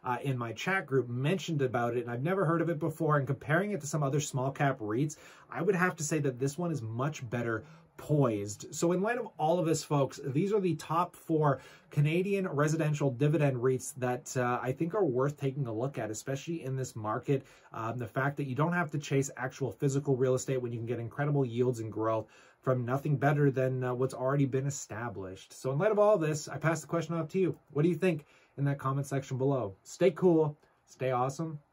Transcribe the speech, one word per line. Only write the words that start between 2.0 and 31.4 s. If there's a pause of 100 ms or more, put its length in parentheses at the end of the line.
and
I've
never
heard
of
it
before.
And
comparing
it
to
some
other
small
cap
reits, (340)
I
would
have
to
say
that
this
one
is
much
better (320)
poised.
So
in
light
of (120)
all
of
this,
folks,
these
are
the
top
four (300)
Canadian
residential
dividend
reits
that,
uh,
I
think
are
worth
taking
a
look
at,
especially
in
this
market. (280)
Um,
the
fact
that
you
don't
have
to
chase
actual
physical
real
estate
when
you
can
get
incredible
yields
and
growth (340)
from
nothing
better
than,
uh,
what's
already
been
established.
So
in
light
of
all
this,
I
pass
the
question
off
to
you. (140)
What
do
you
think (320)
in
that
comment
section
below?
Stay
cool, (300)
stay
awesome (140)